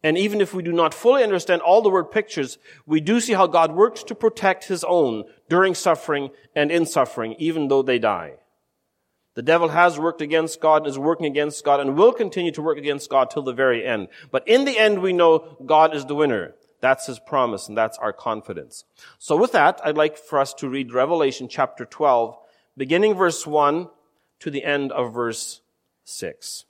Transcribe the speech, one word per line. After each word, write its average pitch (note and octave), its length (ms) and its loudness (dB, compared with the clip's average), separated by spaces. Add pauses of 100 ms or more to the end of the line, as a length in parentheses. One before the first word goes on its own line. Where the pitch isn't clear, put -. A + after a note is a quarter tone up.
And D#3 140 2
even G#3 240 0
if F#3+ 140 0
we F#3 80 -6
do E3+ 100 -4
not E3 220 0
fully B3+ 280 2
understand F3+ 400 0
all F#3+ 200 6
the G#3 80 4
word F#3 200 0
pictures, F3 480 -6 (260)
we D#3 160 0
do G3+ 200 0
see A#3 120 -2
how F#3+ 140 4
God E3 260 2
works G3+ 320 2
to A#3 100 -10
protect G3+ 520 -2
his F3+ 180 -6
own C#3 400 0 (240)
during F#3 260 2
suffering D3 560 -2 (240)
and D3 160 0
in E3+ 160 0
suffering, B2 520 -2
even D#3 300 -4
though C3+ 140 2
they B2+ 160 0
die. F2 360 -2 (1000)
The A#2+ 60 -10
devil E3 260 2
has E3 300 4
worked E3 240 -4
against D#3+ 380 -2
God D#3 180 4
and D3+ 100 -2
is C3+ 100 -6
working E3 280 -2
against D3 380 -4
God C#3+ 140 4
and C#3 160 -2
will G#3+ 180 6
continue F#3+ 400 -4
to D3+ 100 -10
work D3+ 160 -2
against C#3+ 300 -6
God C3+ 220 2
till D3 120 -6
the C3 100 -6
very A#2+ 340 0
end. G#2+ 220 -4 (240)
But - 160 -4
in B3+ 160 4
the C4 140 -2
end, G#3 240 2
we F#3 100 0
know E3 520 4
God D#3 300 4
is C#3 120 -8
the D3 100 -6
winner. B2+ 380 -2 (260)
That's C3 260 0
his B2+ 120 -12
promise, A#2+ 500 -4
and G#2 80 -8
that's A2 220 -2
our G#2+ 160 -6
confidence. G#2+ 680 -10 (340)
So - 180 -2
with D#4+ 160 2
that, F3+ 320 4
I'd D3+ 120 -2
like D3+ 200 0
for - 220 -6
us C3+ 160 -2
to C#3+ 140 -10
read B2+ 240 -8
Revelation C3+ 560 -2
chapter - 360 -4
twelve, A#2+ 540 0 (380)
beginning F3 380 0
verse F3+ 320 -2
one D3+ 420 0 (520)
to D#3+ 100 -10
the C#3 140 -8
end C#3+ 260 -4
of A#2+ 240 -4
verse A#2 460 -6 (440)
six. - 640 -14